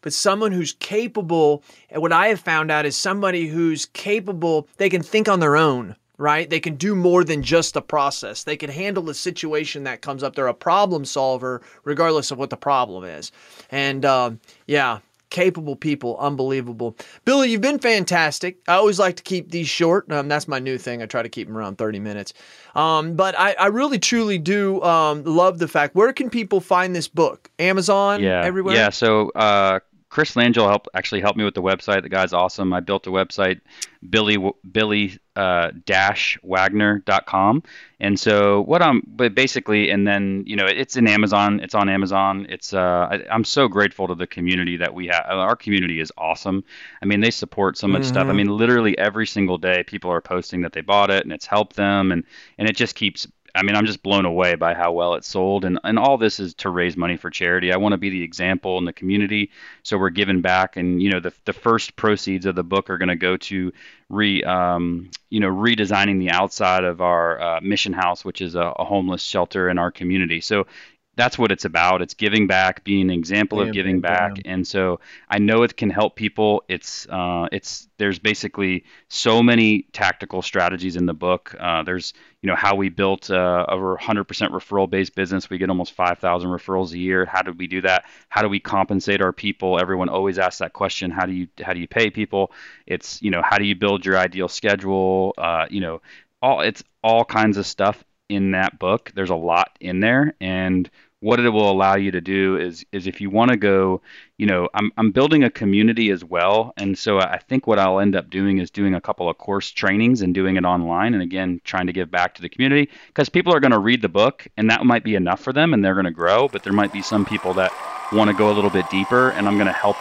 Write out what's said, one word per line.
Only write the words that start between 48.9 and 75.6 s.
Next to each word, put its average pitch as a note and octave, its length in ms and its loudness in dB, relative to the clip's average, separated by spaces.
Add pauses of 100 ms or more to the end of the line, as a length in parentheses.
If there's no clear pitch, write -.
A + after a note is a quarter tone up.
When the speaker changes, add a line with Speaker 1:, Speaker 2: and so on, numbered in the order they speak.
Speaker 2:
every G#2 300 -2
single F#2 320 0
day, F2+ 240 0
people G2 260 -10
are E2+ 120 -2
posting F2+ 400 -6
that E2+ 120 -6
they E2 80 -8
bought G2+ 300 2
it G2 120 2
and - 80 -10
it's - 140 -12
helped G#2 300 -2
them. G2 360 2
And, E2+ 120 -2 (340)
and G#2+ 100 -2
it G#2+ 80 0
just A#2 200 -2
keeps, - 320 -6 (280)
I F#2+ 80 2
mean, G2+ 120 0
I'm G#2 120 2
just - 160 -8
blown G2 220 2
away F2 280 2
by E2+ 220 0
how E2+ 160 0
well F2 240 0
it's - 120 -8
sold. F#2+ 380 0
And, F2+ 180 -2
and A2 140 0
all C3 220 2
this A2 200 0
is F2+ 160 -8
to - 140 -6
raise F2 260 -2
money F2 220 -2
for F2 140 -12
charity. F2+ 420 0
I F#2 40 2
wanna G2+ 200 2
be F#2+ 140 -4
the F#2 100 -4
example F2+ 560 -4
in F2+ 80 -2
the E2+ 80 -6
community. G2+ 560 -2 (320)
So - 160 -2
we're F#2 140 2
giving F#2+ 300 0
back. F#2 360 0
And, F2+ 240 0
you G2 80 2
know, F#2 100 0
the, F2 140 -6 (120)
the G2+ 80 -2
first - 420 0
proceeds F#2+ 500 0
of F#2+ 80 0
the F2 100 -2
book F#2+ 280 -2
are F#2 80 -4
gonna F2+ 160 0
go F2+ 220 0
to F#2 360 -6 (340)
re-, G2+ 360 0
um, F2 640 -2 (220)
you A2 80 -2
know, G2 100 0
redesigning G2+ 720 0
the F2+ 100 0
outside F#2 540 2
of F2 180 -4
our, E2+ 400 2
uh, E2 200 -2
Mission G2+ 300 -2
House, F2 320 -2
which F#2+ 160 -10
is F2+ 140 -6
a, E2+ 240 -2
a F#2 80 -4
homeless F#2 380 -2
shelter F#2 440 -2
in F2+ 120 0
our F2 100 -2
community. F2+ 520 -2
So G2+ 260 -2 (480)
that's B2 220 0
what A2+ 140 2
it's F#2+ 140 -2
about. F2 360 2
It's F2 120 -6
giving G#2 340 2
back, F#2 380 0
being G2 160 0
an F#2 80 2
example F#2+ 500 -2
of G2 80 0
Speaker 1:
Damn, A2 60 -6
Speaker 2:
giving F#2+ 220 0
Speaker 1:
man, F2+ 60 0
Speaker 2:
back. F2+ 340 0
Speaker 1:
damn. F#2+ 180 -10
Speaker 2:
And F#2 120 -4
so F#2 360 -2 (260)
I G#2 100 -2
know A2 260 4